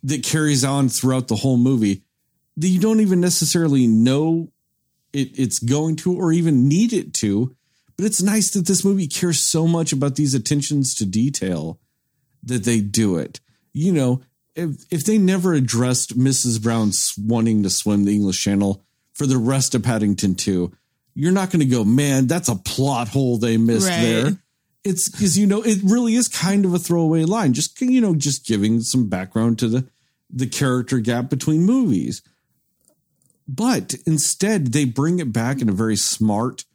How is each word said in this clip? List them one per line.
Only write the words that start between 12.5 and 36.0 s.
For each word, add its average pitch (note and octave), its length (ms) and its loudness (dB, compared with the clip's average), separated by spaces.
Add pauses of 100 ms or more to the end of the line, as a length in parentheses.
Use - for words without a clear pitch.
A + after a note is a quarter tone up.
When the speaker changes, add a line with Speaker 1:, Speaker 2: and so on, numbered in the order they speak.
Speaker 1:
they A2+ 160 2
do G#2 360 0
it. - 220 -8 (340)
You E3 200 0
know, B2+ 280 0 (340)
if, D#3 360 -8
if D#3+ 140 -2
they G#3+ 120 2
never F#3 360 2
addressed B2+ 600 0
Missus B2+ 440 0
Brown A2+ 300 0
s-, - 280 -4
wanting A2 460 0
to F#2+ 60 0
swim G2+ 360 0
the G2+ 80 2
English G2+ 300 0
Channel G2+ 400 0 (300)
for D3 120 -6
the C3 120 2
rest C3 380 0
of A2 80 0
Paddington G#2 520 0
Two, F2+ 360 -2 (420)
you're D#3+ 180 0
not F#3+ 200 0
gonna D#3 140 2
go, B2 200 2
"Man, C3+ 420 2
that's C#3 220 0
a A#2 60 0
plot B2 540 -2
hole B2+ 280 0
they A2+ 200 0
missed A2+ 300 2
Speaker 2:
Right. - 140 0
Speaker 1:
there." B2+ 380 0 (440)
It's - 260 -2
'cause, G3 280 0
you G#3 100 4
know, G3+ 160 2
it A3 200 0
really A3+ 320 2
is A#3+ 120 2
kind G3 360 0
of F3+ 100 2
a F3 60 2
throwaway E3 440 0
line. F3+ 300 2
Just, D3 280 -4
you B3+ 200 2
know, G3+ 120 2
just C#3+ 320 -2
giving A2 360 0
some A#2 280 -2
background A2 500 -2
to A#2+ 80 0
the, B2+ 200 -2 (420)
the C3 180 -4
character B2+ 520 -2
gap A#2+ 300 -2
between D#3 360 0
movies. E3+ 560 0 (1300)
But C#3+ 480 -2 (100)
instead, D#3 680 0
they D3 120 2
bring C#3+ 340 0
it C#3 140 -4
back B2 280 -2
in A2+ 80 0
a G2 40 0
very A2 220 0
smart A2 800 -2